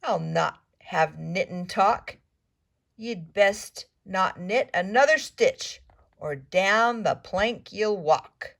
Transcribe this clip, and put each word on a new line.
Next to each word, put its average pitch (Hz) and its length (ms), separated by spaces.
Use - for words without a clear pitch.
I'll 214 180
not 160 420
have 156 380
knittin 180 500
talk. - 500
Ye'd 214 360
best 202 540
not 190 340
knit 196 340
another 247 460
stitch, - 640
or 147 180
down 208 680
the 151 120
plank - 580
ye'll 208 240
walk. - 640